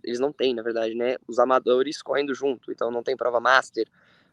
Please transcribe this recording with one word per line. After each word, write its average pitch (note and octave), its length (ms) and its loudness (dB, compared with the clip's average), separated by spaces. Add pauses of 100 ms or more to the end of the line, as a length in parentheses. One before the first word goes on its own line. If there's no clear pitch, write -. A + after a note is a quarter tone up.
eles A#2+ 180 -6
não C#3+ 120 0
têm, B2+ 220 0
na A2+ 80 -4
verdade, A2+ 320 -2
né, A#2+ 220 -2 (100)
os A#2 120 -2
amadores B2+ 640 2
correndo C#3 320 -2
junto, B2 380 -4
então A2+ 180 -4
não A#2+ 120 -4
tem C3 140 -2
prova A#2+ 240 0
master B2 460 2 (460)